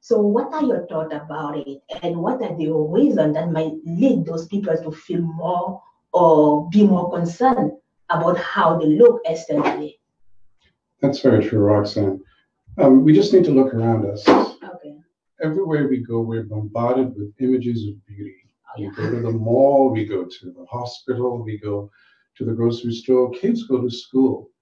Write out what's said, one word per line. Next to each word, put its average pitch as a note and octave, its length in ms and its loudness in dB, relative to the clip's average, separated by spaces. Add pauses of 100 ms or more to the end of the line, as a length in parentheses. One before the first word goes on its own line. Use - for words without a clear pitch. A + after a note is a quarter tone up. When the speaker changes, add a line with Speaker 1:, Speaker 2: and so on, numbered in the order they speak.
Speaker 1:
So A3 180 0
what A3 340 0
are D4+ 100 -2
your - 240 -2
thoughts D#3+ 280 -6
about D3+ 420 -10
it? C#3 240 -12 (200)
And E3+ 160 -4
what E3+ 240 -4
are E3+ 160 -6
the D#3 140 -2
reasons D#3 640 2
that E3 160 -2
might D#3 220 -2 (120)
lead F3+ 400 2
those E3 220 -8
people F3 280 -2
to D#3 160 -8
feel F3 300 -6
more E3+ 600 -6 (300)
or E3 580 4
be G3+ 160 6
more F3 260 2
concerned F3 600 0 (380)
about E3 280 0
how - 400 0
they D#3 80 -2
look F#3+ 400 6
externally? - 720 -6 (1040)
Speaker 2:
That's - 180 -2
very A2+ 280 4
true, A2+ 120 -2
Roxanne. G2+ 600 0 (560)
Um, C3+ 260 6
we D3+ 100 8
just - 200 4
need F#3 120 6
to D3 60 0
look C3 220 2
around A2+ 320 0
us. - 220 -4
Speaker 1:
Okay. - 680 0 (460)
Speaker 2:
Everywhere D#3 460 0
we B2+ 100 0
go, A#2 240 -4
we're A2+ 220 -4
bombarded A2 720 -2
with G#2 240 -10
images A#2+ 480 -2
of G2+ 180 -14
beauty. G2+ 300 -16 (340)
Speaker 1:
Oh, G#2+ 120 -14
yeah. G2+ 80 -8
Speaker 2:
We G2 60 -16
go A2 160 -6
to A#2 100 -4
the A2+ 100 -4
mall, C3 580 2
we A2 160 -2
go F#2+ 200 -6
to - 260 -20
the - 180 -20
hospital, A#2+ 720 -6
we G#2+ 140 -8
go G2+ 320 -8 (480)
to B2+ 80 -8
the A2+ 80 -2
grocery A#2 400 -2
store, B2+ 380 0
kids A#3 340 -4
go B2+ 160 -2
to B2 80 -4
school. - 640 -2 (100)